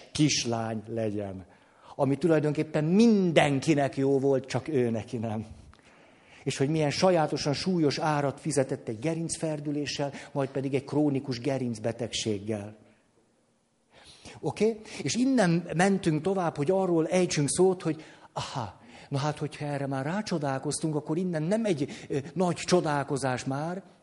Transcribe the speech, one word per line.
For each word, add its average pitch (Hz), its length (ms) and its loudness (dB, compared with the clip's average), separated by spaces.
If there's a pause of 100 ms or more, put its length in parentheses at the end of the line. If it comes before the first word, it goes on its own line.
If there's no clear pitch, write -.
(120)
kislány 113 720 0
legyen. 104 580 -4 (520)
Ami 139 200 2
tulajdonképpen 151 680 2
mindenkinek 160 1120 4
jó 139 220 2
volt, 135 280 2
csak - 220 -4
ő 123 220 2
neki 113 260 -6
nem. 110 300 -6 (960)
És 139 120 -2
hogy 139 120 2
milyen 156 220 2
sajátosan 160 640 2
súlyos 156 460 0
árat 147 420 0
fizetett 139 480 -2
egy 110 100 -6
gerincferdüléssel, 147 1120 -4 (200)
majd 135 160 0
pedig 135 260 -4
egy 131 100 0
krónikus 135 560 0
gerincbetegséggel. 110 1400 -4 (1600)
Oké? 214 400 0 (220)
És 135 120 -2
innen 202 600 4
mentünk 175 460 4
tovább, 180 340 0
hogy 147 140 0
arról 180 360 4
ejtsünk 165 420 2
szót, 185 340 4
hogy 156 220 -4 (280)
aha, 120 460 -8 (320)
na 139 80 -2
hát, 147 200 -2
hogyha 151 260 -8
erre 143 220 -4
már 135 180 -2
rácsodálkoztunk, 151 920 -4
akkor 151 220 -2
innen 175 260 -2
nem 208 220 0
egy, 147 260 -2 (180)
ö, 147 100 -2 (160)
nagy 175 200 0
csodálkozás 143 920 0
már, 156 380 -4 (200)